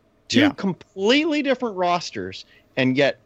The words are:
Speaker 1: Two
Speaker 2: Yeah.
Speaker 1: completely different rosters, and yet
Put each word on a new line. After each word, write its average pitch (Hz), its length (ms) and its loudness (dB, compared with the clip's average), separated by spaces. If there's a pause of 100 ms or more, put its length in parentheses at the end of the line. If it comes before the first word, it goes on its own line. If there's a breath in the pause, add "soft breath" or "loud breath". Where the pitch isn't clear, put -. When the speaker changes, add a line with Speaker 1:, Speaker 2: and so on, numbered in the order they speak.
(280)
Speaker 1:
Two - 120 4
Speaker 2:
Yeah. 143 100 6
Speaker 1:
completely 254 920 -2
different 247 340 -4
rosters, 175 680 -4 (320 soft breath)
and 131 200 0
yet 139 300 0